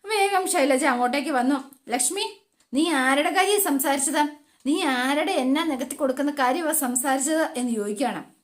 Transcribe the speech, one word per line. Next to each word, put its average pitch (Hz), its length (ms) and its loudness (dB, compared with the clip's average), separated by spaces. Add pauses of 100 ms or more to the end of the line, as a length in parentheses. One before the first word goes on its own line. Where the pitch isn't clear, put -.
വേഗം 392 420 0
ശൈലജ 277 380 2
അങ്ങോട്ടേക്ക് 247 440 0
വന്നു. 269 600 -2
"ലക്ഷ്മി, 392 500 -4 (340)
നീ 320 180 2
ആരുടെ 277 380 2
കാര്യം 403 320 2
സംസാരിച്ചത്? 285 680 0 (360)
നീ 339 180 2
ആരുടെ 269 480 0
എന്നാ 285 320 2
നികത്തി 277 320 -4
കൊടുക്കുന്ന 285 360 0
കാര്യമാ 294 400 0
സംസാരിച്ചത്?" 277 880 0
എന്ന് 247 120 -2
ചോദിക്കുകയാണ്. 208 520 -2 (200)